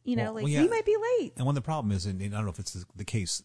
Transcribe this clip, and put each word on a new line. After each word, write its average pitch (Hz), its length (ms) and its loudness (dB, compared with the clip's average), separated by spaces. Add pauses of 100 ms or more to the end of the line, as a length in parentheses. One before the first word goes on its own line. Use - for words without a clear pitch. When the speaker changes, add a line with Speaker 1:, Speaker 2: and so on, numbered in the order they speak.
Speaker 1:
You 247 120 0
know, 226 100 2
Speaker 2:
Well, 220 100 -4
Speaker 1:
like, - 80 -6
Speaker 2:
well, - 100 2
yeah. 285 80 4
Speaker 1:
we 339 80 6
might 453 160 2
be 427 100 6 (240)
late. 277 180 -2
Speaker 2:
And 127 100 0
when 143 80 4
the 135 60 0
problem 147 300 0
is, 92 140 0
and 95 160 -4
I 101 60 -4
don't 104 160 -2
know 98 80 -2
if - 80 -8
it's - 140 -8
the, 90 120 -10 (100)
the 101 100 -8
case 98 400 -4